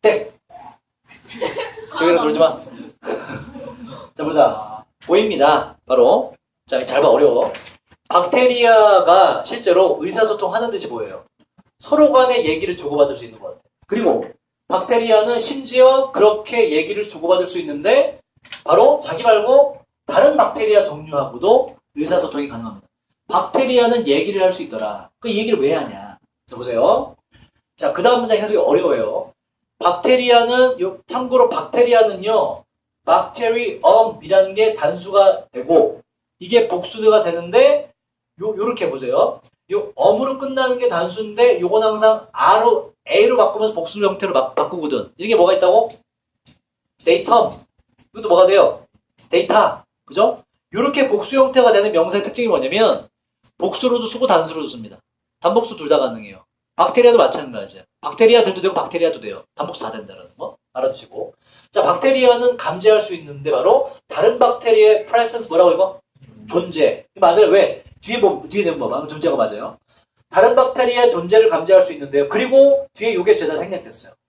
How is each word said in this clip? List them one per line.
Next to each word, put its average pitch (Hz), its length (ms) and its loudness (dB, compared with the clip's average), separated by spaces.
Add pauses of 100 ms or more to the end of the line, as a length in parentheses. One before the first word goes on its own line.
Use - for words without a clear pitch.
땡! - 300 0 (1700)
지혁이랑 165 280 0
놀지 151 140 -2
마. 160 180 2
<laughs> - 1600 -16
자, 151 80 -10
보자. - 600 -2 (200)
보입니다. 160 800 0
바로. 139 480 2 (320)
자, 127 140 -4
잘 135 220 -2
봐, 151 80 4
어려워. - 420 2 (580)
박테리아가 214 1400 4
실제로 185 560 0
의사소통 196 520 -2
하는 226 180 -4
듯이 196 160 -10
보여요. 110 380 -12 (540)
서로 302 320 4
간의 254 340 2
얘기를 160 320 -4
주고받을 143 400 0
수 117 80 -18
있는 - 140 -20
것 - 80 -16
같아요. - 140 -18 (260)
그리고 - 380 -2 (420)
박테리아는 220 720 0
심지어 262 720 2
그렇게 214 600 0
얘기를 196 360 -4
주고받을 175 400 -2
수 180 120 -8
있는데 156 600 -2 (460)
바로 247 380 4
자기 240 200 -10
말고 247 560 2 (260)
다른 - 300 2
박테리아 214 480 2
종류하고도 147 920 -2 (180)
의사소통이 143 540 -4
가능합니다. 113 380 -16 (420)
박테리아는 247 800 0
얘기를 190 360 0
할 185 80 4
수 180 120 -8
있더라. 107 460 -10 (100)
그 233 100 -10
얘기를 220 300 -2
왜 143 140 0
하냐? 101 440 -10 (300)
자, 123 80 -20
보세요. 123 600 -2 (600)
자, 143 160 -4
그 175 100 -8
다음 247 180 4
문장 220 160 -2
해석이 214 200 -2
어려워요. - 760 -2 (480)
박테리아는, 247 1040 2
요, 185 160 -6 (100)
참고로 247 420 0
박테리아는요, 220 1120 0 (420)
박테리엄이라는 220 1500 0
게 220 200 0
단수가 196 760 0
되고 143 500 0 (380)
이게 202 280 0
복수가 214 560 0
되는데 196 680 0 (500)
요, 202 140 -8
요렇게 202 340 -6
보세요. 131 520 -4 (320)
요 - 220 -6
엄으로 233 440 0
끝나는 262 400 -4
게 247 80 -2
단수인데 208 720 0
요건 185 240 0
항상 220 480 2
아로, - 640 0 (160)
A로 240 280 2
바꾸면서 214 360 0
복수 170 320 -8
형태로 190 280 -4
바-, - 200 -2
바꾸거든. 147 640 -6
이런 196 120 -10
게 233 60 0
뭐가 190 180 4
있다고? 190 360 2 (1160)
데이텀. - 460 2 (600)
이것도 214 160 -8
뭐가 180 180 6
돼요? - 360 2 (460)
데이터. - 540 0 (220)
그죠? - 380 -2 (300)
요렇게 269 360 -2
복수 208 280 -4
형태가 254 360 4
되는 202 180 2
명사의 175 320 0
특징이 233 240 -6
뭐냐면 202 600 0 (500)
복수로도 233 480 -4
쓰고 233 220 -6
단수로도 160 400 -2
씁니다. 110 320 -16 (400)
단복수 220 360 -2
둘 151 140 -12
다 151 100 2
가능해요. 107 440 -8 (320)
박테리아도 233 420 4
마찬가지야. 127 640 -4 (200)
박테리아들도 202 600 2
되고 185 120 -2
박테리아도 170 460 -4
돼요. 107 240 -14 (120)
단복수 - 280 -10
다 165 80 -10
된다라는 98 460 -18
거 - 200 -14 (160)
알아두시고. - 600 -8 (380)
자, 202 120 0
박테리아는 247 760 2
감지할 208 440 2
수 196 140 -8
있는데 147 360 -10
바로 180 400 0 (160)
다른 233 320 0
박테리아의 214 680 2
프레센스 226 420 -2
뭐라고 170 220 4
이거? 190 280 -2 (500)
존재. 160 560 -2 (100)
맞아요. 175 320 4
왜? 180 360 2 (180)
뒤에 233 200 -6
보-, - 260 0
뒤에 196 160 -4
내용 165 160 -4
봐봐. 131 280 -6
존재가 156 280 -4
맞아요. - 420 -6 (520)
다른 226 260 2
박테리아의 247 560 2
존재를 208 380 2
감지할 185 320 4
수 - 120 -2
있는데요. 143 360 -4
그리고 269 640 4
뒤에 220 220 -4
요게 180 200 2
죄다 156 200 -4
생략됐어요. - 580 -12 (140)